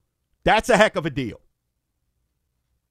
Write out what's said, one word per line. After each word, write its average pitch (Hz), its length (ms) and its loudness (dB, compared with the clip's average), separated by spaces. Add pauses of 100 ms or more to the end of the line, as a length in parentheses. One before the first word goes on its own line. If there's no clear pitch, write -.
(440)
That's 214 260 0
a 220 80 4
heck 208 180 2
of 160 100 -6
a 165 40 -6
deal. 127 320 -10 (1500)